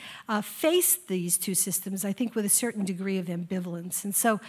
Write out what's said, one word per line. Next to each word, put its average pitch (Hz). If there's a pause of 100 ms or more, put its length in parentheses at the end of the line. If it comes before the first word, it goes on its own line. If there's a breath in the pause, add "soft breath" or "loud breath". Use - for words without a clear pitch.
(280 loud breath)
uh, 214
faced -
these 175
two 190
systems, 190
I 202
think, 226
with 214
a 202
certain 220
degree 190
of 180
ambivalence. 175
And 202
so 220 (100)